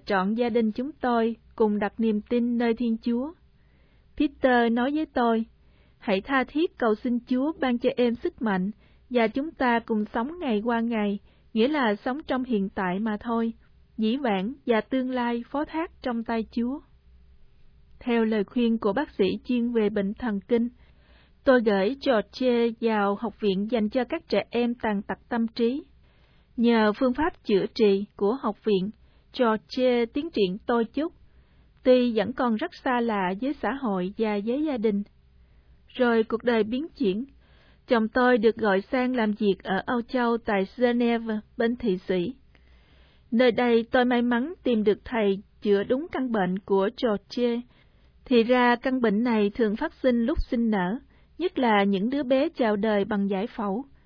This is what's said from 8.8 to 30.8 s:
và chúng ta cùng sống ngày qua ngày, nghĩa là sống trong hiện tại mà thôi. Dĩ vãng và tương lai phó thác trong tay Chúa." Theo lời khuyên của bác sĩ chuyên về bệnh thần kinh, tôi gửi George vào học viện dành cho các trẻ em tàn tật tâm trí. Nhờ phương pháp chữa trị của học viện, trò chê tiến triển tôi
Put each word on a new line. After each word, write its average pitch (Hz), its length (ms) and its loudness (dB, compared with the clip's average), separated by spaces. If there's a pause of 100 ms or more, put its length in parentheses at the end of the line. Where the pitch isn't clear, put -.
và 233 180 2
chúng 277 240 -4
ta 240 280 0
cùng 220 340 -4
sống 285 260 -6
ngày 240 260 -2
qua 233 140 -2
ngày, 214 400 -2 (340)
nghĩa 220 140 2
là 269 280 0
sống 262 320 -8
trong 262 160 -2
hiện 208 260 -2
tại 185 300 -4
mà 214 200 -4
thôi. 226 340 -4 (440)
Dĩ 220 200 0
vãng 220 360 -2 (120)
và 220 160 2
tương 254 300 -4
lai 240 400 -4
phó 294 140 -4
thác 320 260 -6 (100)
trong 233 220 -4
tay 226 280 -4
Chúa." 247 280 -4 (1200)
Theo 233 260 0
lời 220 180 0
khuyên 226 340 0
của 208 160 0
bác 285 160 -2
sĩ - 160 0 (200)
chuyên 240 260 -2
về 214 180 2
bệnh 202 240 -2
thần 214 340 -4
kinh, 240 220 0 (720)
tôi 254 180 6
gửi 208 340 2 (100)
George 240 640 0 (120)
vào 208 340 0
học 208 240 -6
viện 202 320 0
dành 214 180 0
cho 254 140 0
các 320 260 -8
trẻ 208 200 2
em 240 260 -2
tàn 214 260 -2
tật - 180 -8 (100)
tâm 233 180 -2
trí. 240 360 -2 (720)
Nhờ 226 420 4
phương 254 140 2
pháp 302 300 -4
chữa 196 220 2 (100)
trị 202 300 2 (100)
của 208 260 0
học - 240 -6
viện, 196 240 0 (440)
trò 220 240 2 (100)
chê 247 380 0
tiến 294 240 -6
triển 196 360 0
tôi 233 200 0